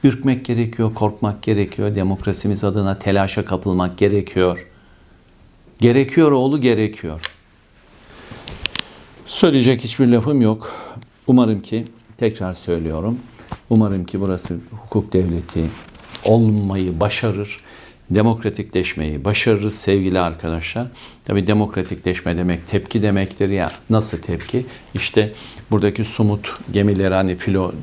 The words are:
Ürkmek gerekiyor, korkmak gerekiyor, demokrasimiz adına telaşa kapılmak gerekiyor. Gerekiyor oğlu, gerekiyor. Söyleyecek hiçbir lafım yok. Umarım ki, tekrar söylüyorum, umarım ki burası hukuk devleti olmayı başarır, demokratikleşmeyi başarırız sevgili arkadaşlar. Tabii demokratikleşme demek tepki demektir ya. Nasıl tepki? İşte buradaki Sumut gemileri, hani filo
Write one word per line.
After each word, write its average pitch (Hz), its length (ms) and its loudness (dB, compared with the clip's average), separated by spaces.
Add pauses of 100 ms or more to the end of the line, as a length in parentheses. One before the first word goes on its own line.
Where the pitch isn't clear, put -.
Ürkmek 131 400 2
gerekiyor, 113 500 0
korkmak 107 480 -2
gerekiyor, 104 520 0
demokrasimiz 98 680 -2
adına 98 340 0
telaşa 98 460 0
kapılmak 90 540 0
gerekiyor. 92 680 2 (1120)
Gerekiyor 135 520 4
oğlu, 135 280 2
gerekiyor. 107 600 0 (2000)
Söyleyecek 131 580 4
hiçbir 123 220 2
lafım 120 360 4
yok. 110 320 0 (520)
Umarım 113 360 4
ki, 113 220 -6 (320)
tekrar 104 380 -2
söylüyorum, 85 640 -4 (520)
umarım 101 340 4
ki 95 160 -6
burası 92 360 -4 (140)
hukuk 107 420 -4
devleti 85 520 0 (600)
olmayı 101 760 2
başarır, 104 600 -2 (500)
demokratikleşmeyi 95 1120 0
başarırız 104 500 2
sevgili 95 460 0
arkadaşlar. 82 680 -4 (380)
Tabii 101 220 0
demokratikleşme 92 880 -2
demek 87 320 -2
tepki 101 340 -2
demektir 98 460 0
ya. 95 220 -2 (200)
Nasıl 110 280 0
tepki? 104 480 -6 (280)
İşte 104 380 0 (380)
buradaki 104 340 2
Sumut 104 460 0 (220)
gemileri, 98 420 2
hani 92 220 2
filo 95 360 -2 (100)